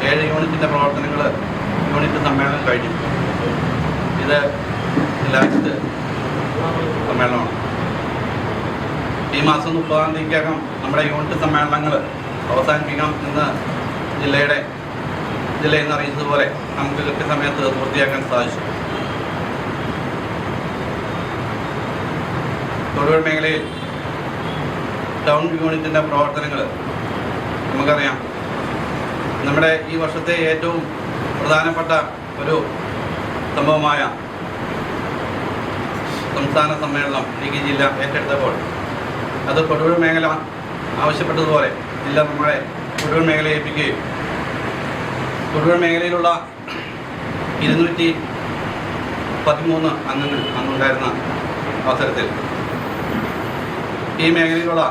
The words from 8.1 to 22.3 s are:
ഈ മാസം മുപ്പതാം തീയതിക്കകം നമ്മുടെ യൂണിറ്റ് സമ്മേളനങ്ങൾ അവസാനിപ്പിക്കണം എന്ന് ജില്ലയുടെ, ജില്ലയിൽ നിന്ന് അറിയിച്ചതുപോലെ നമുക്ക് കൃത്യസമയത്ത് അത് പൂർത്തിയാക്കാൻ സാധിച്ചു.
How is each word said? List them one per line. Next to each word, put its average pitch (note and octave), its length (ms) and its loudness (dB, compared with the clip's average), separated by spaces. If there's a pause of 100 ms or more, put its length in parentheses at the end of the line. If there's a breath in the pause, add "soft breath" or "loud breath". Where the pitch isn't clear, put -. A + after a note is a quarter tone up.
ഈ C#3+ 100 2
മാസം D3+ 300 2
മുപ്പതാം D#3 400 2
തീയതിക്കകം D#3 400 2 (260)
നമ്മുടെ D3 280 2
യൂണിറ്റ് D3+ 340 0
സമ്മേളനങ്ങൾ D3+ 500 4 (600)
അവസാനിപ്പിക്കണം D3 600 2 (140)
എന്ന് C#3+ 180 2 (760)
ജില്ലയുടെ, C#3+ 340 4 (1040)
ജില്ലയിൽ D3+ 240 4
നിന്ന് D3 100 0
അറിയിച്ചതുപോലെ C#3+ 500 0 (340)
നമുക്ക് C#3 280 -2
കൃത്യസമയത്ത് C#3 560 0
അത് C3 140 4
പൂർത്തിയാക്കാൻ C3+ 440 0 (120)
സാധിച്ചു. A#2 260 0 (4000)